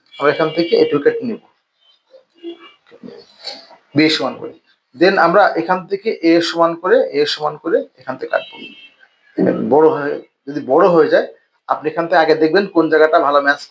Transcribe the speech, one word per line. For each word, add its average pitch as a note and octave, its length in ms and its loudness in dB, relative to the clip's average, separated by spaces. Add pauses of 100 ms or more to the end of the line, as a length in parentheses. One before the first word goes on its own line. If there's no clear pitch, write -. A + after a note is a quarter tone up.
(180)
আমরা C#3+ 180 0
এখান D#3+ 220 -2
থেকে E3+ 160 -2 (100)
এটুকু C#3+ 200 0
কেটে D#3 260 0
নিব, - 120 -8 (2500)
বি D3+ 120 4
এর D#3 100 -2
সমান B2 240 -6
করে। - 120 -12 (420)
Then F3+ 200 2 (100)
আমরা F#3 180 4 (180)
এখান F#3 180 -2 (100)
থেকে G3 200 -6 (200)
এ E3 40 6 (160)
সমান E3 220 0 (100)
করে, G3 160 2 (220)
এ - 20 2 (120)
সমান D3+ 200 -6 (100)
করে E3 140 0 (220)
এখান C3 200 -12
থেকে - 140 -12
কাটবো। - 220 -6 (1200)
বড় D#3 220 6
হয়ে, D3 200 -6 (320)
যদি D3 120 -8 (120)
বড় E3+ 140 4 (100)
হয়ে D#3 180 4
যায়, F#3+ 140 0 (460)
আপনি B2+ 180 -6
এখান E3+ 160 -6
থেকে E3+ 160 2
আগে D3+ 200 2
দেখবেন E3 200 2 (120)
কোন D#3+ 160 2
জায়গাটা D#3 260 4 (100)
ভালো C#3+ 180 2
ম্যাচ C#3+ 260 -2